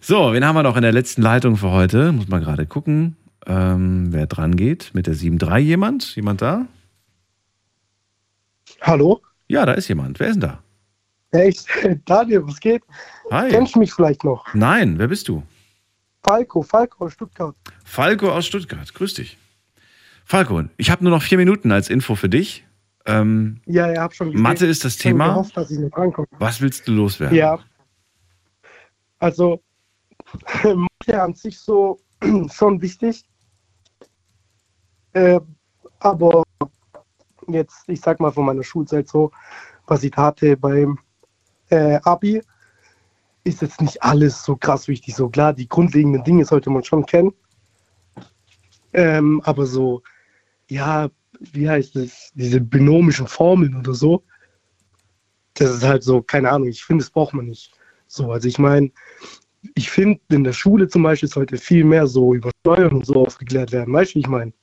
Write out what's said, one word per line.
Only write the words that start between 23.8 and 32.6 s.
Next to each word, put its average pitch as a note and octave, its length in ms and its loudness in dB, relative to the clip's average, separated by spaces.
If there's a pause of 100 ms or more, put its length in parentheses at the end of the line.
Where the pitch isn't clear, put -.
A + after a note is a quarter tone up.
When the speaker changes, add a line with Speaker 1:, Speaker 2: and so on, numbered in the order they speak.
Speaker 2:
ja, E3 100 -4
hab E3+ 100 -6
schon E3 200 -8
gesehen. G3+ 100 0
Speaker 1:
Mathe F3 240 2
ist D#3+ 180 -2
das B2+ 100 -4
Speaker 2:
Ich - 40 -14
hab - 40 -12 (100)
Speaker 1:
Thema. D3 160 2
Speaker 2:
gehofft, G3 280 -4
dass D#3+ 140 -8
ich D3+ 80 -8
noch D3 180 -6
rankomme. E3+ 300 -4 (140)
Speaker 1:
Was A2 200 -4
willst C3 280 -4
du A#2+ 60 0
loswerden? G#2+ 440 0
Speaker 2:
Ja. D#3 220 0 (1600)
Also, F3 420 0 (560)
<laughs> - 460 -12
Mathe G3 580 -2
an F3+ 140 -6
sich - 240 -16
so G3 400 0 (200)
<clears throat> G3 320 0
schon G3+ 300 0